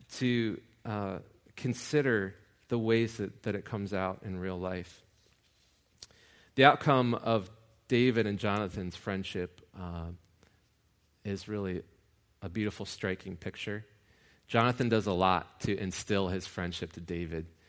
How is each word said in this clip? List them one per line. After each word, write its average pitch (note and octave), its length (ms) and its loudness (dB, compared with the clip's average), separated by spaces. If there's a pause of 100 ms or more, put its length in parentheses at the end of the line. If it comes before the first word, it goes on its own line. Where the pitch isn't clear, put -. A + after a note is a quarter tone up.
(180)
to, A#2+ 420 2 (260)
uh, G2+ 340 -4 (360)
consider A#2+ 800 0 (320)
the A#2+ 100 0
ways A2+ 400 2
that, - 260 -8
that G#2 120 -2
it G2 80 -6
comes G2+ 300 -6
out F#2+ 300 -2
in F#2+ 160 -6
real F#2 200 -6
life. F2+ 420 -8 (1500)
The C3 100 8
outcome C3 480 6
of A2+ 360 0 (380)
David A#2+ 400 4
and G2+ 100 -2
Jonathan's G2+ 580 -2
friendship, F#2+ 680 -6 (180)
uh, E2+ 280 -8 (1160)
is G2 240 -6
really G2 340 -4 (600)
a G2 80 -8
beautiful, G#2 360 -4
striking F#2 500 -6
picture. G#2+ 500 -8 (640)
Jonathan A#2+ 420 4
does G#2+ 180 4
a G2 60 2
lot F#2 480 2
to G#2 160 -2
instill G2 500 -2
his F2+ 200 -4
friendship F2 460 -6
to F2+ 80 -12
David. E2 440 -6 (240)